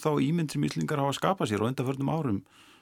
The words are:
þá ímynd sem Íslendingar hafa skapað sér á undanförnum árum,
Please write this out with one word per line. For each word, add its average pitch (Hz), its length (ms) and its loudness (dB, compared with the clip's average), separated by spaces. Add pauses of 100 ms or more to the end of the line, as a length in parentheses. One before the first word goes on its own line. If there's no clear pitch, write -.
þá 156 160 2
ímynd 151 320 2
sem 147 120 0
Íslendingar 151 360 -2
hafa 139 160 2
skapað 165 360 0
sér 104 120 2
á 113 60 2
undanförnum 135 420 -2
árum, 131 300 0 (400)